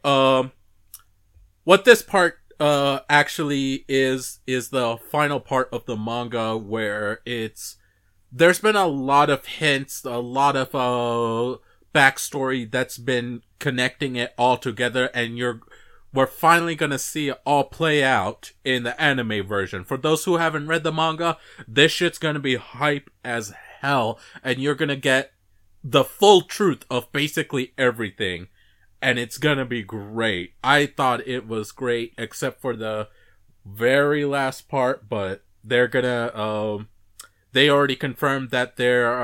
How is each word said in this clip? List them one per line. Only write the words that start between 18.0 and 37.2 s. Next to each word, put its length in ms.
out 480
in 180
the 180
anime 460
version. 380
For 120
those 280
who 120
haven't 300
read 180
the 80
manga, 460
this 260
shit's 260
gonna 220
be 160
hype 520
as 300
hell, 380
and 160
you're 160
gonna 220
get 340
the 220
full 380
truth 480
of 220
basically 640
everything, 720
and 180
it's 200
gonna 280
be 160
great. 720
I 220
thought 420
it 180
was 260
great, 460
except 420
for 140
the 340
very 600
last 440
part, 400
but 360
they're 260
gonna, 480
um, 520